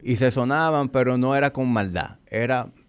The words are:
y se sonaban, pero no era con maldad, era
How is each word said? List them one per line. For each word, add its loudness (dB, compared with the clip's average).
y -2
se 2
sonaban, 0
pero 2
no 2
era 2
con -2
maldad, -2
era -2